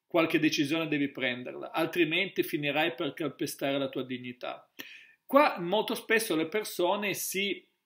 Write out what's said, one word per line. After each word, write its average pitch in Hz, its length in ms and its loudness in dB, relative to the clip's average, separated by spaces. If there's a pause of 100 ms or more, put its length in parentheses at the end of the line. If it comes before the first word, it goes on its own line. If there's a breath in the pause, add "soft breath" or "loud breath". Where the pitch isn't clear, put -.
qualche 160 320 2
decisione 156 480 2
devi 143 220 0
prenderla, 127 640 -6
altrimenti 165 720 0
finirai 151 500 0
per - 200 -4
calpestare 143 640 -4
la 135 100 -2
tua 127 160 -6
dignità. 123 640 -10 (580 loud breath)
Qua 285 320 6
molto 196 360 0
spesso 220 420 2
le 160 100 2
persone 196 680 0
si 196 520 -2 (200)